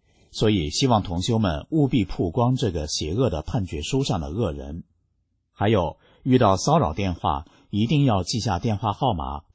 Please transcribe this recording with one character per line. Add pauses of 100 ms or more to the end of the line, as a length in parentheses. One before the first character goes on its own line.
(320)
所
以
希
望
同
修
们
务
必
曝
光
这
个
邪
恶
的
判
决
书
上
的
恶
人。 (720)
还
有， (260)
遇
到
骚
扰
电
话， (240)
一
定
要
记
下
电
话
号
码， (120)